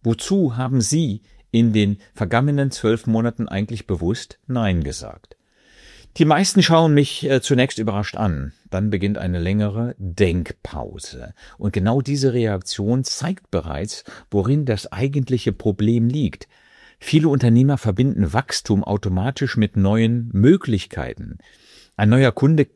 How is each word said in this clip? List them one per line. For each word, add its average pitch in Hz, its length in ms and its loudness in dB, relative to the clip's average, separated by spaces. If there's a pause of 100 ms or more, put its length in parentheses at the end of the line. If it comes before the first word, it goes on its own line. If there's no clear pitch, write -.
Wozu 123 540 0
haben 127 260 0
Sie 135 400 -2 (280)
in 113 220 4
den 101 260 2 (160)
vergangenen 135 560 0
zwölf 113 360 -2
Monaten 113 420 -2
eigentlich 104 380 -6
bewusst 90 600 -4
Nein 101 380 0
gesagt? - 520 -12 (840)
Die 156 80 -4
meisten 165 360 2
schauen 165 300 4
mich, 143 360 0
äh, 135 120 2
zunächst 127 380 0
überrascht 104 380 -4
an. 71 360 -4 (160)
Dann 104 220 -2
beginnt 101 260 -2
eine 90 220 -4
längere 104 600 -2
Denkpause. 82 1300 -4 (240)
Und 101 160 -4
genau 113 300 0
diese 135 320 0
Reaktion 110 720 -2
zeigt - 460 -8
bereits, 80 540 -6 (260)
worin 127 360 0
das 110 260 -4
eigentliche 127 600 -2
Problem 113 560 0
liegt. 131 400 -4 (520)
Viele 156 280 2
Unternehmer 127 500 4
verbinden 101 560 0
Wachstum 110 500 0
automatisch 104 720 -2
mit 104 220 2
neuen 113 560 2
Möglichkeiten. 104 1040 0 (580)
Ein 104 140 4
neuer 127 220 6
Kunde 147 440 2